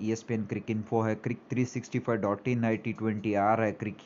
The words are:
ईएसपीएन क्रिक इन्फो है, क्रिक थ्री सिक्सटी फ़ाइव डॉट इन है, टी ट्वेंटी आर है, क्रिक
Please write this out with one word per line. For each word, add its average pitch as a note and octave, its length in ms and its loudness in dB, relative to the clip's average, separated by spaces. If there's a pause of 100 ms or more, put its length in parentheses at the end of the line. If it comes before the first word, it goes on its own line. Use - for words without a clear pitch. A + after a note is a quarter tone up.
ईएसपीएन A2 380 0
क्रिक G#2 260 -4
इन्फो A2 300 0
है, A2 140 2
क्रिक A#2 260 -4 (100)
थ्री B2 140 2
सिक्सटी - 340 -4
फ़ाइव A#2 220 0
डॉट G2+ 280 0
इन A#2+ 160 2
है, A2+ 120 4
टी A2 160 -4
ट्वेंटी G#2+ 420 -2
आर G#2+ 280 4
है, G#2+ 100 2
क्रिक G2 340 -6